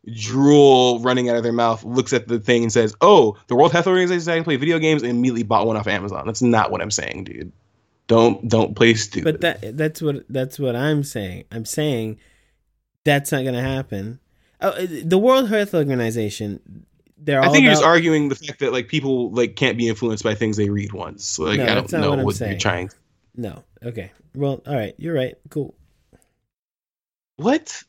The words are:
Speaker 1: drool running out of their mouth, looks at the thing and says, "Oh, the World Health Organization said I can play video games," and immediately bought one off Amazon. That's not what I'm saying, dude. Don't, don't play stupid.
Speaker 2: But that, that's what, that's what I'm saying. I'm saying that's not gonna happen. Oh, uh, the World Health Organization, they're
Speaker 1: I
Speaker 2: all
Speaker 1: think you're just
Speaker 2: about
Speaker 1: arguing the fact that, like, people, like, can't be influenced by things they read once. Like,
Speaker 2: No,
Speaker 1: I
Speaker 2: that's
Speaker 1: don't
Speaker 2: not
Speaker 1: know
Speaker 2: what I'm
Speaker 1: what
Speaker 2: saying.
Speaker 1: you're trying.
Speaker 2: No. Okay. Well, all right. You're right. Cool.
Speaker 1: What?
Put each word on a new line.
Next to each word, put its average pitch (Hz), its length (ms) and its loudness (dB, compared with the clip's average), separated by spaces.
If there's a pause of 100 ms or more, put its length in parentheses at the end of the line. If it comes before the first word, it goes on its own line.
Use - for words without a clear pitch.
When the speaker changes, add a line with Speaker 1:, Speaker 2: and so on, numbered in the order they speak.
(140)
Speaker 1:
drool 127 840 6
running 123 300 0
out 120 80 2
of 117 40 0
their 117 120 -2
mouth, 113 300 0
looks 123 300 -2
at 120 140 -2
the 117 120 -2
thing 117 220 2
and 113 100 -2
says, 110 300 0
"Oh, 156 360 6 (100)
the 123 80 -2
World 151 160 6
Health 170 160 2
Organization 185 340 2
said 165 120 -2
I 165 40 0
can 165 60 -2
play 151 140 -2
video 160 200 0
games," 156 240 2
and 120 80 -4
immediately 120 340 0
bought 107 220 2
one 110 120 0
off 104 100 -4
Amazon. 95 400 -4
That's 110 160 -4
not 117 260 2
what 92 120 -4
I'm 104 100 -6
saying, - 320 -8
dude. - 280 -14 (560)
Don't, 117 400 4
don't 110 280 0
play 117 180 4
stupid. - 460 -4
Speaker 2:
But - 220 -4
that, 110 160 -12
that's 156 240 -6
what, 143 280 -6
that's 131 300 -8
what 127 160 -4
I'm 143 280 -2
saying. 95 480 -10
I'm 113 140 -10
saying 117 540 -4 (840)
that's 143 260 0
not 135 140 -2
gonna 123 160 -4
happen. 127 580 -6 (420)
Oh, 190 80 0
uh, 180 180 -6 (160)
the 170 140 2
World 254 300 4
Health 208 260 -2
Organization, 113 840 -2 (580)
they're 143 240 0
Speaker 1:
I 143 60 4
Speaker 2:
all 139 60 4
Speaker 1:
think - 100 6
you're 254 80 6
just 151 120 4
Speaker 2:
about 156 80 6
Speaker 1:
arguing 160 380 4
the 135 60 -2
fact 147 240 -16
that, 123 140 -2
like, 127 160 -4
people, 127 420 -2
like, 117 240 0
can't 117 220 0
be 117 100 0
influenced 110 360 -4
by 110 120 0
things 107 220 -2
they 104 140 0
read 101 200 -4
once. - 480 -10
Like, 95 200 0
Speaker 2:
No, 131 40 -2
Speaker 1:
I 107 120 2
Speaker 2:
that's - 160 -4
Speaker 1:
don't 165 100 -2
Speaker 2:
not 147 40 0
Speaker 1:
know 143 60 0
Speaker 2:
what 139 80 -2
I'm 131 60 -2
Speaker 1:
what 131 100 -2
Speaker 2:
saying. 107 180 -6
Speaker 1:
you're 92 60 -8
trying. 92 300 -4 (480)
Speaker 2:
No. 107 260 -12 (200)
Okay. 113 280 -12 (220)
Well, 139 340 -4
all 143 80 -6
right. 107 220 -6
You're 165 160 -8
right. 131 220 -4 (140)
Cool. - 260 -10 (1600)
Speaker 1:
What? 247 520 -4